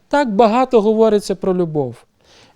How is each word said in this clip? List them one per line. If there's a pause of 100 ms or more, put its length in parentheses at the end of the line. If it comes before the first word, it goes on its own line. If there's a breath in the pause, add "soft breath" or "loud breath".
так
багато
говориться
про
любов. (600 soft breath)